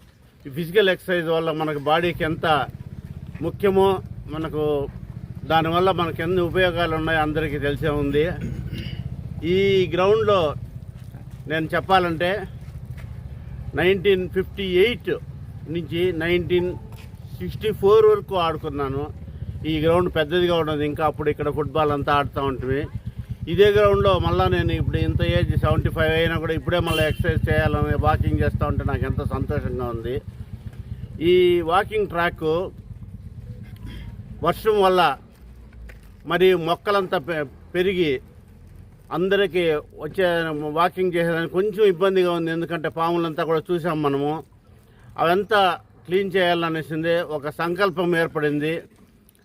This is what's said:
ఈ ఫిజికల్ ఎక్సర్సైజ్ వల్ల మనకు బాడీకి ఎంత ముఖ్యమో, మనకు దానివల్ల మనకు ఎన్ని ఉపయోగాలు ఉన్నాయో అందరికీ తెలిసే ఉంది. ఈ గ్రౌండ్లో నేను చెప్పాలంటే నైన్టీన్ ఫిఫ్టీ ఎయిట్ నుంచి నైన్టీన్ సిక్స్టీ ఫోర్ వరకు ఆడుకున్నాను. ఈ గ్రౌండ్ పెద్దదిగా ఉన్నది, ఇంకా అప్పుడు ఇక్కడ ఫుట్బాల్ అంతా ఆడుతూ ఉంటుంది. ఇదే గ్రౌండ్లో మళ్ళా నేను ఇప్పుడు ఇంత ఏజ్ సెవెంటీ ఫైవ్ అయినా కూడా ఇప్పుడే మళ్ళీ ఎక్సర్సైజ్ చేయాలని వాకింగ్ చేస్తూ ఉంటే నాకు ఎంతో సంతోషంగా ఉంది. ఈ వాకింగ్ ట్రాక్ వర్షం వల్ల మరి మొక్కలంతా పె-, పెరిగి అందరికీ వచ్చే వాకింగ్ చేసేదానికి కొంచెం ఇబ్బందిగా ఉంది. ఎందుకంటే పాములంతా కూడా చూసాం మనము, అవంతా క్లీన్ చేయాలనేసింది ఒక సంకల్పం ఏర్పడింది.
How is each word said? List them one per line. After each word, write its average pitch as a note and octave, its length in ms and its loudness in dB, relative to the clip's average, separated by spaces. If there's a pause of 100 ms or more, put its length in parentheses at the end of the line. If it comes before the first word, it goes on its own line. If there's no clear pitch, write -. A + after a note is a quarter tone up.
(460)
ఈ C#3+ 40 -14
ఫిజికల్ E3+ 380 2
ఎక్సర్సైజ్ F3 400 0
వల్ల E3 240 2
మనకు D#3 260 -2
బాడీకి D#3+ 460 2
ఎంత D#3 440 0 (760)
ముఖ్యమో, F#3+ 580 2 (260)
మనకు D3+ 640 -2 (560)
దానివల్ల E3 460 4
మనకు E3 320 -2
ఎన్ని F3+ 180 0
ఉపయోగాలు E3+ 540 2
ఉన్నాయో D#3+ 260 0
అందరికీ D3+ 380 -2
తెలిసే C#3+ 300 -2
ఉంది. D3 420 2 (1120)
ఈ F#3 500 4
గ్రౌండ్లో F#3+ 600 4 (920)
నేను D#3+ 280 -2
చెప్పాలంటే F3 720 2 (1300)
నైన్టీన్ F#3 540 2
ఫిఫ్టీ F#3+ 340 -4
ఎయిట్ F#3+ 480 2 (580)
నుంచి E3+ 440 -2
నైన్టీన్ F3 640 0 (600)
సిక్స్టీ G3 340 -4
ఫోర్ G#3 340 6
వరకు G3+ 320 4
ఆడుకున్నాను. D3 760 -2 (540)
ఈ D#3 140 0
గ్రౌండ్ E3+ 360 4
పెద్దదిగా E3+ 380 2
ఉన్నది, D#3 320 0
ఇంకా D3+ 200 -2
అప్పుడు D3+ 240 0
ఇక్కడ D3 200 -2
ఫుట్బాల్ D3 420 0
అంతా C#3+ 220 0
ఆడుతూ C#3+ 300 0
ఉంటుంది. C3+ 440 -2 (600)
ఇదే F3+ 220 6
గ్రౌండ్లో G3+ 480 4
మళ్ళా F3 300 2
నేను E3+ 240 2
ఇప్పుడు D#3+ 240 -2
ఇంత D#3 260 0
ఏజ్ F3 340 2
సెవెంటీ D#3 320 2
ఫైవ్ D#3+ 240 2
అయినా E3 260 2
కూడా D#3+ 140 -2
ఇప్పుడే D#3+ 280 0
మళ్ళీ E3 240 2
ఎక్సర్సైజ్ D#3 460 0
చేయాలని D3+ 500 2
వాకింగ్ D3+ 400 2
చేస్తూ D3 260 0
ఉంటే C#3+ 180 -2
నాకు C3+ 200 -2
ఎంతో C3+ 200 -2
సంతోషంగా C3 600 -2
ఉంది. A#2+ 380 -6 (1000)
ఈ F3 400 6
వాకింగ్ G3 460 0
ట్రాక్ E3+ 640 -2 (1700)
వర్షం G3+ 380 2
వల్ల F3+ 360 4 (1080)
మరి F3 280 4
మొక్కలంతా F3+ 640 0
పె-, D3+ 280 -4 (280)
పెరిగి F3 460 0 (920)
అందరికీ F#3 520 2 (100)
వచ్చే D#3 520 -4 (440)
వాకింగ్ F3 420 0
చేసేదానికి E3+ 400 0
కొంచెం G3+ 320 2
ఇబ్బందిగా F#3 480 4
ఉంది. E3 180 0
ఎందుకంటే E3 380 -4
పాములంతా E3 560 0
కూడా D#3 180 0 (100)
చూసాం D#3+ 300 -2
మనము, C#3+ 420 0 (760)
అవంతా F#3 600 2 (280)
క్లీన్ F#3+ 300 0
చేయాలనేసింది E3+ 840 0
ఒక D3 280 -6
సంకల్పం F3 680 0
ఏర్పడింది. D3+ 640 0 (640)